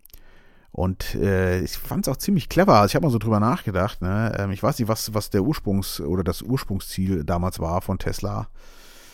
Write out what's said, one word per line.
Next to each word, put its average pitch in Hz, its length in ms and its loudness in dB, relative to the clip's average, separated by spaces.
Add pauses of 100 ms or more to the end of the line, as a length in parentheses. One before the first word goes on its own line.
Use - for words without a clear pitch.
(720)
Und, - 440 -2
äh, 92 440 2
ich - 160 -4
fand's - 320 -4
auch 131 80 0
ziemlich - 320 0
clever. 175 280 6
Also 104 160 6
ich - 40 2
hab - 60 0
mal 156 80 2
so 117 80 2
drüber 107 220 2
nachgedacht, 104 600 0
ne? 104 380 0
Ähm, 98 140 -2
ich 92 100 -6
weiß 123 160 0
nicht, 110 100 -2
was, 107 240 -2
was 107 160 -2
der 98 140 2
Ursprungs-, 98 580 -2
oder 85 240 0
das 87 160 -2
Ursprungsziel 95 840 -2
damals 90 340 0
war 87 240 -2
von 95 160 -2
Tesla. 104 500 -4 (640)